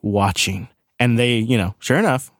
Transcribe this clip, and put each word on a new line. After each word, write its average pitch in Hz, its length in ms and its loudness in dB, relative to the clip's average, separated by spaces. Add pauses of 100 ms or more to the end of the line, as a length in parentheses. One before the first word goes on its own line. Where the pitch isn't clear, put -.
watching. 101 640 -2 (320)
And 120 200 2
they, 123 180 2
you 117 180 0
know, 98 220 0
sure 135 220 0
enough 147 400 -2